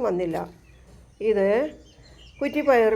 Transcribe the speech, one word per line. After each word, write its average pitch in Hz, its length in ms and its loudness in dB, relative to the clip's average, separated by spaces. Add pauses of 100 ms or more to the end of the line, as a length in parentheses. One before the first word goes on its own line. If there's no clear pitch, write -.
വന്നില്ല. 175 300 -4 (880)
ഇത് 202 180 2 (920)
കുറ്റിപ്പയർ 277 580 2